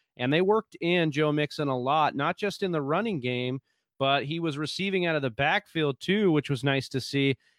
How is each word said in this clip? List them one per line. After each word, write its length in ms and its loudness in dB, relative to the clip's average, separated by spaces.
and 160 0
they 80 4
worked 400 0
in 300 2
Joe 220 2
Mixon 360 -2
a 100 0
lot, 360 2
not 240 -2
just 240 -4
in 100 -2
the 100 -2
running 380 -2
game, 400 -2
but 260 2
he 160 -4
was 180 -2
receiving 480 -2
out 100 2
of 60 0
the 80 0
backfield 720 -2
too, 300 2
which 200 2
was 120 -2
nice 260 0
to 120 -4
see. 360 0